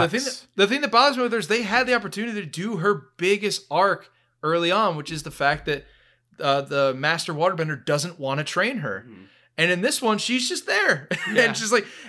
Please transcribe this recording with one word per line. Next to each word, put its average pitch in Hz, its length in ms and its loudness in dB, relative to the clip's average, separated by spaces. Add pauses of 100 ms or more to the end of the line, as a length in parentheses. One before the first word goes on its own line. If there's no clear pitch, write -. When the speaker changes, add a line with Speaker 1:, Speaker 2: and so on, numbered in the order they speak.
Speaker 1:
The - 20 0
thing 240 160 -2
that, 262 80 -4
Speaker 2:
sucks. - 140 -16 (100)
Speaker 1:
the 196 100 4
thing 262 160 0
that 262 80 -2
bothers 247 260 6
me 247 80 0
with 240 80 0
her 233 60 0
is 160 100 -4
they 226 140 2
had 233 240 0
the 254 80 2
opportunity 208 460 -4
to 175 60 -8
do 180 320 -6
her 190 260 0 (140)
biggest 196 520 0
arc 180 400 2 (320)
early 170 300 2
on, 196 240 2
which 147 160 -8
is 151 100 -8
the 156 80 -10
fact 147 360 0
that, 143 180 -4 (560)
uh, 139 220 2
the 139 320 0
Master 156 380 -2
Waterbender 156 520 -2
doesn't 156 340 -2
wanna 139 260 -2
train 220 340 -2
her. 110 300 -6
Speaker 3:
Mm-hmm. 95 140 -20 (360)
Speaker 1:
And 170 120 4
in 180 120 0
this 277 180 0
one, 220 160 2
she's 247 320 -2
just 349 180 -6
there. 262 480 0
<laughs> - 40 -6 (140)
Speaker 3:
Yeah. 226 120 4
Speaker 1:
And 220 120 0
she's 226 160 -4
like, 220 140 2 (220)